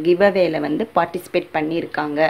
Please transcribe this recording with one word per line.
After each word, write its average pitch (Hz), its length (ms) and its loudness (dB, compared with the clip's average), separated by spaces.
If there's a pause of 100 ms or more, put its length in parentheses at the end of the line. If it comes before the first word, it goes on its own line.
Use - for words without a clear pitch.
கிவ் 175 220 4
அவேல 180 360 2
வந்து 151 360 -2
பார்ட்டிசிபேட் 175 560 -2
பண்ணியிருக்காங்க 151 680 -4 (100)